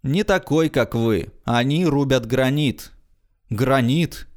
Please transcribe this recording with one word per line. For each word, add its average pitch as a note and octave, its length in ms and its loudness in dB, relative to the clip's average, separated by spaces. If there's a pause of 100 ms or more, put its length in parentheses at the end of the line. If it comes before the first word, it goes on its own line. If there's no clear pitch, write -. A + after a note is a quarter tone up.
«Не D3+ 200 0
такой, D#3+ 460 0
как B2 260 -2
вы. A2+ 380 0 (120)
Они C3+ 420 0
рубят C3+ 400 0
гранит». C3 680 -2 (560)
«Гранит?» C3 880 0